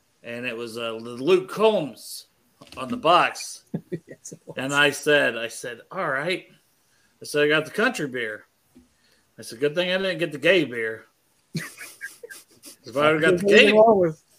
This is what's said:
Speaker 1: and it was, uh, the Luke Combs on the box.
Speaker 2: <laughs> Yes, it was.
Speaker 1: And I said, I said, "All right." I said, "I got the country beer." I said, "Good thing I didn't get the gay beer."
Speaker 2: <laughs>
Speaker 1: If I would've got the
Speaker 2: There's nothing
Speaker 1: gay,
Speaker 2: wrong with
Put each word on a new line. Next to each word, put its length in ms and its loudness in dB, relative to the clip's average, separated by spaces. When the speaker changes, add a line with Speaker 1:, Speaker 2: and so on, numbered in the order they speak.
Speaker 1:
and 200 -12
it 120 -8
was, 200 -10
uh, 180 -8
the 40 -10
Luke 500 0
Combs 800 -2
on 120 -10
the 80 -6
box. 720 0
Speaker 2:
<laughs> 60 -20
Yes, 240 -20
it 140 -20
was. 120 -14
Speaker 1:
And 160 -6
I 160 4
said, 460 0
I 120 -8
said, 320 -14
"All 160 -6
right." 380 -4
I 20 -20
said, 200 0
"I 40 2
got 160 2
the 60 -14
country 380 -2
beer." 360 -8
I 40 -18
said, 180 -14
"Good 160 -2
thing 160 -2
I 60 -2
didn't 200 -4
get 140 -4
the 60 -12
gay 260 4
beer." 400 -8
Speaker 2:
<laughs> 80 -6
Speaker 1:
If 120 -10
I 160 4
would've 100 0
got 160 4
the 80 -2
Speaker 2:
There's 60 4
nothing 140 10
Speaker 1:
gay, 60 4
Speaker 2:
wrong 260 8
with 240 0